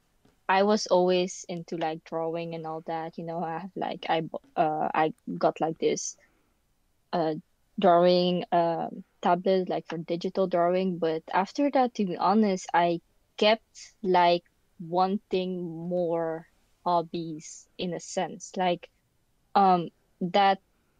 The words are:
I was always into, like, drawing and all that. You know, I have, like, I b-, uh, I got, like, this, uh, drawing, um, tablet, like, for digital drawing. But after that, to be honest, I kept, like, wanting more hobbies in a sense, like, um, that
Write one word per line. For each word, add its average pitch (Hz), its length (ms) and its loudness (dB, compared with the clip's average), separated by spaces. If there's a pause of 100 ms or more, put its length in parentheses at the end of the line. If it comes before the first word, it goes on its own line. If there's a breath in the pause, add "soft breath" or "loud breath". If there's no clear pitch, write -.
(480)
I 190 160 2
was 208 240 2
always 180 640 2
into, 175 280 -8
like, 165 260 -6
drawing 165 520 -6
and 160 120 -10
all 160 140 -10
that. 165 360 -8
You 175 60 -10
know, 165 200 -6
I 165 160 -6
have, 185 160 -12
like, - 340 -8
I 160 120 0
b-, 160 80 -10 (260)
uh, 156 380 -2
I 160 200 0 (240)
got, 165 240 0
like, 160 180 -2
this, - 360 -2 (960 soft breath)
uh, 160 220 0 (440)
drawing, 180 720 6
um, 170 540 0 (160)
tablet, 185 480 2
like, 165 180 -4
for 165 100 -8
digital 180 500 -2
drawing. 180 520 0
But 160 240 -2 (100)
after 269 380 0
that, 254 240 2
to 214 100 -2
be 175 120 -4
honest, 196 560 2
I 170 280 2 (360)
kept, - 640 0
like, 175 400 4 (360)
wanting 185 840 -2 (280)
more 165 580 -2 (380)
hobbies 165 840 -4 (100)
in 180 160 -6
a 165 60 -6
sense, - 580 -8
like, 180 320 -2 (640)
um, 185 340 4 (320)
that 196 400 2 (380)